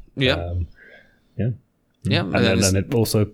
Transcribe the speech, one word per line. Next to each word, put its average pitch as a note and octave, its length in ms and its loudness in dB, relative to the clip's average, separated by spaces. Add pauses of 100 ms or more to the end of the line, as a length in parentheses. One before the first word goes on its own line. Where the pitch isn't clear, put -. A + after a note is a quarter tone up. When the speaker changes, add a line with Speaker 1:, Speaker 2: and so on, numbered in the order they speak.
(160)
Speaker 1:
Yeah. C3+ 220 0
Speaker 2:
Um, F2 300 -6 (680)
yeah. G#2 120 0 (540)
Speaker 1:
Yeah, C#3 180 0
Speaker 2:
And - 140 -4
Speaker 1:
and - 0 -
Speaker 2:
then, A#2+ 80 2
Speaker 1:
then G2 160 2
it's G2 100 2
Speaker 2:
and F#2+ 80 2
it F#2 180 -2
also G#2+ 380 2